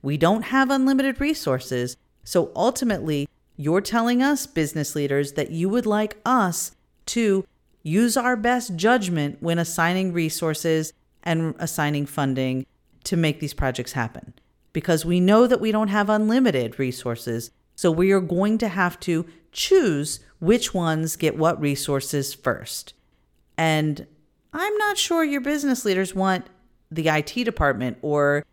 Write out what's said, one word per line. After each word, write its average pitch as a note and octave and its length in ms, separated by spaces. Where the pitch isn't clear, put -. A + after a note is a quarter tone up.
We C#3+ 160
don't F3+ 260
have C4 260
unlimited C4+ 520
resources, B2+ 760
so - 320
ultimately, E3+ 720
you're D#3+ 260
telling A#3 420
us, C#4 240
business D3+ 480
leaders, C#3+ 380
that - 180
you E3 180
would A#3 160
like G#3+ 400
us G#3+ 460
to G3 380
use G#3+ 340
our B3 180
best A#3+ 400
judgment F3 640
when E3 200
assigning F3 540
resources D#3+ 800
and E3 380
assigning D3 460
funding C3 600
to - 120
make D#3 240
these D3 140
projects B2+ 380
happen. - 420
Because D#3+ 340
we F3 140
know G#3 280
that A#3+ 140
we A3 100
don't G#3+ 180
have G3+ 200
unlimited G#3+ 680
resources, A#2+ 720
so F3 160
we F3 200
are G3 100
going F#3 380
to A3 100
have F3+ 320
to E3+ 240
choose F3 680
which - 340
ones D#3+ 420
get D3+ 220
what D#3+ 240
resources C#3 720
first." - 600
And D#3 520
I'm G4+ 260
not G#4 200
sure E4 260
your C#4+ 180
business C#4 440
leaders F#3+ 300
want F#3+ 320
the D#3+ 200
I D3+ 120
T A#3+ 220
department C#3 580
or D3 520